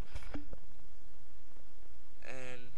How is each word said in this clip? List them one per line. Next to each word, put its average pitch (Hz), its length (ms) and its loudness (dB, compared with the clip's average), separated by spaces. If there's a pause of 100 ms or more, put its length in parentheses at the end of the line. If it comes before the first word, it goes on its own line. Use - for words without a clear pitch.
(2250)
And 127 360 -2 (160)